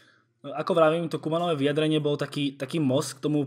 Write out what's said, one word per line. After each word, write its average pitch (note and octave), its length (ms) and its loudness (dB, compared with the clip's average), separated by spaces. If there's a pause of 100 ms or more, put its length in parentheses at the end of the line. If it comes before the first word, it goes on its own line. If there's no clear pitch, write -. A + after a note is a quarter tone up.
(440)
Ako D#3 340 -4
vravím, E3 320 4
to D3+ 100 -4
Kumanové E3 360 -2
vyjadrenie D3+ 440 2
bol D3 160 0
taký, C#3+ 400 -4
taký C3+ 240 -4
most C#3+ 380 0
k - 80 -8
tomu D3+ 220 0